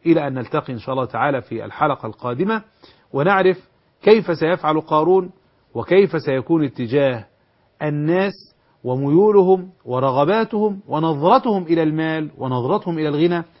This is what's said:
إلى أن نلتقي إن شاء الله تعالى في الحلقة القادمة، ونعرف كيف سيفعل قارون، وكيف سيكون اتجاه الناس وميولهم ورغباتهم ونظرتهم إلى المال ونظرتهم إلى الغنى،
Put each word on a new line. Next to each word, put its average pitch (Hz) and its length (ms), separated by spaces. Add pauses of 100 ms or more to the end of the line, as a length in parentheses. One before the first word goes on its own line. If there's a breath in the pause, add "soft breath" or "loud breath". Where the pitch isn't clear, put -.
إلى 160 200
أن 135 80
نلتقي 131 380
إن 120 60
شاء 131 160
الله 131 100
تعالى 127 380
في 110 220
الحلقة 131 420
القادمة، 143 560 (500 soft breath)
ونعرف 185 560 (340)
كيف 202 340
سيفعل 156 440
قارون، 175 500 (440)
وكيف 170 460
سيكون 147 440
اتجاه 127 600 (580)
الناس 156 500 (520)
وميولهم 180 840 (140)
ورغباتهم 190 1040
ونظرتهم 165 760
إلى 165 200
المال 160 560
ونظرتهم 135 600
إلى 156 100
الغنى، 165 360 (160 soft breath)